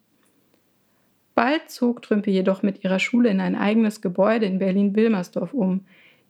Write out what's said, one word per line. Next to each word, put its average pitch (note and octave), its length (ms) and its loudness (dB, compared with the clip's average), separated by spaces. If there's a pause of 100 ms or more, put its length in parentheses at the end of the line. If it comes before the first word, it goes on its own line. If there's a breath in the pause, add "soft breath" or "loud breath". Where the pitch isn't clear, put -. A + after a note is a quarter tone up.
(1300)
Bald C#4+ 360 0
zog A#3+ 320 -2
Trümpe G#3 280 -2
jedoch F#3+ 320 0
mit G3 220 -4
ihrer F#3+ 140 0
Schule A#3+ 320 2
in F#3+ 100 0
ein F#3 160 -2
eigenes G#3+ 460 0
Gebäude G#3 420 0
in F#3+ 140 -2
Berlin-Wilmersdorf F#3+ 960 0
um, F#3+ 320 -2 (440 soft breath)